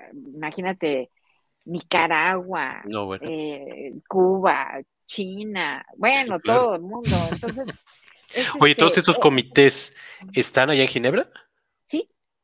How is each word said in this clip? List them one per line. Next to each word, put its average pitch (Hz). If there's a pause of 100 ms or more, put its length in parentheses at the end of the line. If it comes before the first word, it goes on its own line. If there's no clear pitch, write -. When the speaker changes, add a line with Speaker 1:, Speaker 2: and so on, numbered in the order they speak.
(120)
Speaker 1:
imagínate, 151 (540)
Nicaragua, 165
Speaker 2:
No, 104
bueno. 95
Speaker 1:
eh, 143 (160)
Cuba, 185 (260)
China, 190 (120)
bueno, 247
Speaker 2:
Sí, -
claro. 233
Speaker 1:
todo 220
el 165
mundo. 185
Entonces, 233
Speaker 2:
<laughs> -
Speaker 1:
es, 247 (140)
Speaker 2:
Oye, 147
¿todos 165
Speaker 1:
este, 185
Speaker 2:
estos 175
Speaker 1:
eh, -
Speaker 2:
comités 139 (380)
están 131
allá 135
en 127
Ginebra? 139 (560)
Speaker 1:
Sí. - (340)